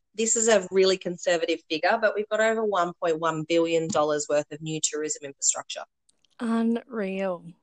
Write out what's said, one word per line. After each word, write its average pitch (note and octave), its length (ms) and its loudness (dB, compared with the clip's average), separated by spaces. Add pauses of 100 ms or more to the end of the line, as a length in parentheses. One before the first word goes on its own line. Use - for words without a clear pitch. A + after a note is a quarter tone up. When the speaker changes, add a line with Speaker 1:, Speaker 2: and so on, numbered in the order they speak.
(140)
Speaker 1:
this A3 220 0
is A3+ 120 2
a G3+ 240 4
really F#3+ 260 4
conservative E3+ 640 -2 (100)
figure, E3+ 280 2
but G#3+ 180 2
we've G#3 120 -4
got G#3+ 120 0
over A3 220 2
one F3+ 380 0
point E3 200 0
one D#3+ 240 0
billion E3 440 2
dollars D3+ 400 0
worth - 240 0
of D3+ 80 -14
new D#3 220 -6
tourism D3+ 420 -4
infrastructure. - 600 -4 (560)
Speaker 2:
Unreal. G#3+ 1040 -4 (180)